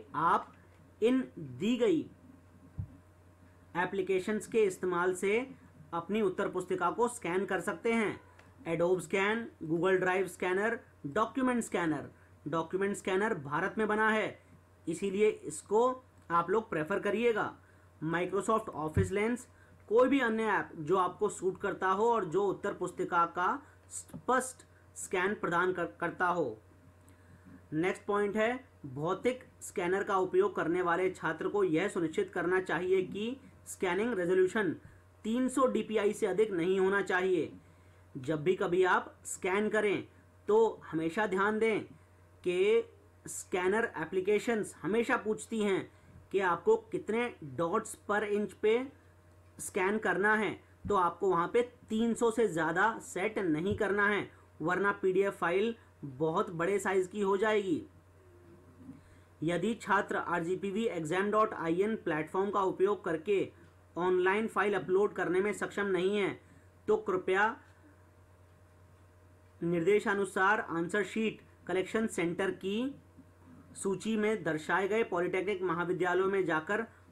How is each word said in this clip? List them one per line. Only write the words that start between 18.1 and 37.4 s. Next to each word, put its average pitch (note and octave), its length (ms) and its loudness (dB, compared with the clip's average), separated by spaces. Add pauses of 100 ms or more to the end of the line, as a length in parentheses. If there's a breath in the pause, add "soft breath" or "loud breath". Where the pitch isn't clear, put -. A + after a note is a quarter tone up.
Office D#3 340 0
Lens, A3 320 -2 (440 soft breath)
कोई B3 200 6
भी C#4 120 4
अन्य A3+ 280 0
ऐप E3+ 280 -2
जो E3 200 0
आपको F#3 320 0
सूट F#3 320 -4
करता F#3+ 280 -2
हो G3+ 220 2
और G#3+ 160 0
जो F#3 180 0
उत्तर G3 300 -2
पुस्तिका F3 520 -2
का F3 200 -2 (440 loud breath)
स्पष्ट - 760 -4 (300 soft breath)
स्कैन F#3+ 400 -2
प्रदान F3+ 380 0
कर-, E3+ 160 -4 (100)
करता E3+ 280 -2
हो। D#3+ 300 -2 (1160 loud breath)
नेक्स्ट F3+ 320 -2
पॉइंट G#3 320 0
है, A#3+ 220 0 (260)
भौतिक F3+ 580 -2 (180)
स्कैनर F#3 420 -2
का G3+ 160 0
उपयोग F#3+ 360 2
करने F3 280 0
वाले F3 280 2
छात्र E3+ 380 -4
को G#3 160 0
यह E3 240 2
सुनिश्चित F#3 420 -2
करना F3+ 300 0
चाहिए F#3 420 0
कि G3+ 320 -6 (320 loud breath)
स्कैनिंग G3 460 0
रेजोल्यूशन F#3 640 2 (500 loud breath)
तीन B3 240 0
सौ B3+ 180 4
डीपीआई G#3+ 460 0
से G#3+ 120 -2
अधिक G3+ 260 2
नहीं F#3 280 2
होना F#3+ 240 4
चाहिए। F3+ 480 0 (640 soft breath)